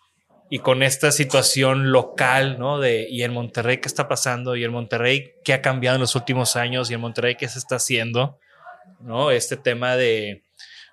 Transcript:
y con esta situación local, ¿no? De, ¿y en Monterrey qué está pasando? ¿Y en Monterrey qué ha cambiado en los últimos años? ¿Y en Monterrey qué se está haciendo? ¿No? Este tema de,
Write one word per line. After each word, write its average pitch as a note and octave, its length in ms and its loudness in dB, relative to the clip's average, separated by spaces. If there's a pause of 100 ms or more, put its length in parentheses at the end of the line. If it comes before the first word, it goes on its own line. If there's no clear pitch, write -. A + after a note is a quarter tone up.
(480)
y C3+ 120 -8
con C3 240 2
esta C#3 280 2
situación C3+ 800 2
local, C3 680 2
¿no? C#3+ 200 -2
De, A2+ 300 0
¿y A#2+ 140 -4
en A#2+ 100 -2
Monterrey A#2+ 440 -2
qué D#3+ 100 -8
está C3 200 -4
pasando? B2 480 -2
¿Y A#2+ 80 -4
en A#2 80 -4
Monterrey A#2+ 600 -2 (120)
qué C3+ 100 2
ha C3 100 2
cambiado C3 320 2
en C3 60 2
los B2 140 0
últimos B2+ 400 -2
años? A#2+ 360 -2
¿Y - 20 -6
en A#2 80 -6
Monterrey A#2+ 340 -2
qué C3 140 -8
se A#2+ 80 -12
está B2 200 -4
haciendo? A#2+ 600 0 (640)
¿No? B2 320 -2
Este B2 260 0
tema B2 380 0
de, A2 480 0 (500)